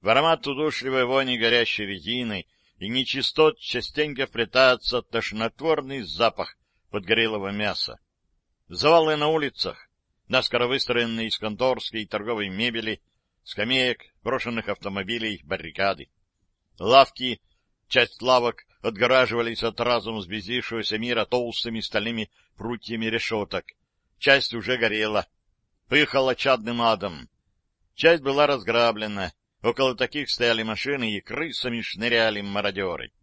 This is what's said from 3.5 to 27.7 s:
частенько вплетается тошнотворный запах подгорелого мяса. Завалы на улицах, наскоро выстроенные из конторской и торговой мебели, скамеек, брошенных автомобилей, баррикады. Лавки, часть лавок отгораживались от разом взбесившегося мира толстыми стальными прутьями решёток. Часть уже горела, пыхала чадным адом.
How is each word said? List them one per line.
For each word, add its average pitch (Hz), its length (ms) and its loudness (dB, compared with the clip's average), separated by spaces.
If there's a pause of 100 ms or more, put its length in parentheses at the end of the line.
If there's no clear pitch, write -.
частенько 139 720 -4
вплетается 123 720 2
тошнотворный 131 1000 -2
запах 98 560 -2 (340)
подгорелого 107 580 0
мяса. 101 500 -4 (680)
Завалы 156 480 4
на 151 120 -2
улицах, 156 600 -4 (380)
наскоро 123 400 0
выстроенные 117 600 -2
из 104 100 -6
конторской 113 640 -2
и 104 40 -8
торговой 104 440 -4
мебели, 110 520 -4 (420)
скамеек, 123 600 -2 (200)
брошенных 117 440 -4
автомобилей, 101 760 -6
баррикады. 92 640 -4 (720)
Лавки, 123 600 4 (460)
часть - 340 0
лавок 120 440 2 (160)
отгораживались 117 840 2
от 117 160 -2
разом 113 380 0
взбесившегося 107 800 -6
мира 113 280 -2
толстыми 117 540 -4
стальными 110 500 -4 (280)
прутьями 113 480 -8
решёток. 110 600 -4 (520)
Часть 139 360 2
уже 117 240 -2
горела, 107 500 0 (600)
пыхала 135 480 2
чадным 117 460 0
адом. 101 480 0 (640)